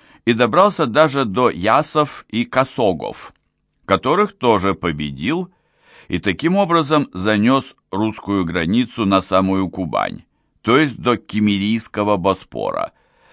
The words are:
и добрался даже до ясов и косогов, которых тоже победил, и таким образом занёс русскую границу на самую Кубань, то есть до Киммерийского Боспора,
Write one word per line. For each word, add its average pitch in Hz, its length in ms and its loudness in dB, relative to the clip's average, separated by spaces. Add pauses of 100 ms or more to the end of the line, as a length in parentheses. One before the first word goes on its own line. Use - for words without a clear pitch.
(260)
и 120 80 4
добрался 147 520 2
даже 135 400 2
до 110 240 0
ясов 117 800 -2
и 117 160 -2
косогов, 104 880 -2 (520)
которых 160 520 0
тоже 98 380 2
победил, 82 760 -4 (560)
и 87 120 -4
таким 151 360 0
образом 160 580 2
занёс 107 640 0 (160)
русскую 101 540 -2
границу 101 600 -2
на 98 160 2
самую 95 480 0
Кубань, 50 540 -6 (380)
то 117 160 4
есть 147 220 0
до 120 180 0
Киммерийского 104 1000 0
Боспора, 52 720 -4 (420)